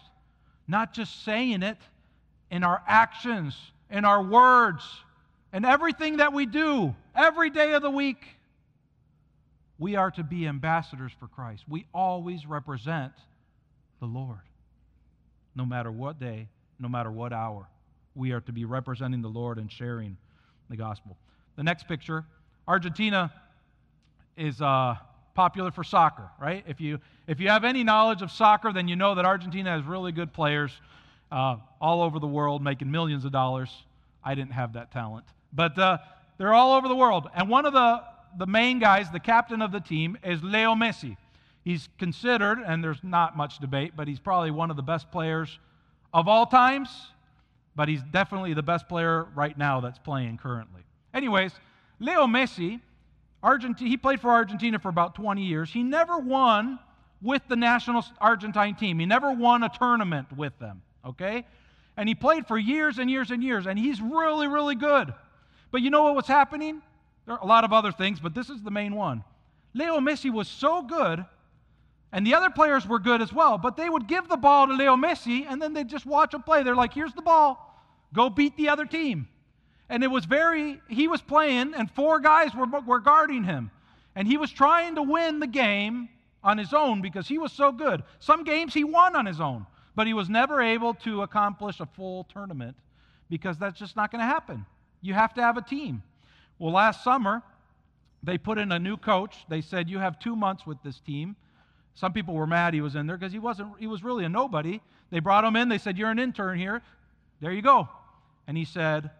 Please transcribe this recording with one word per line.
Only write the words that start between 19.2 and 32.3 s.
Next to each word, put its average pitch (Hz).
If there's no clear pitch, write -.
the 113
Lord 117
and 110
sharing 113
the 113
gospel. 104
The 139
next 170
picture, 160
Argentina 180
is, 151
uh, 131
popular 185
for 175
soccer, 151
right? 180
If 147
you, 151
if 156
you 196
have 214
any 254
knowledge 220
of 180
soccer, 214
then 180
you 175
know 196
that 180
Argentina 185
has 156
really 180
good 165
players, 147
uh, 131
all 170
over 160
the 147
world 143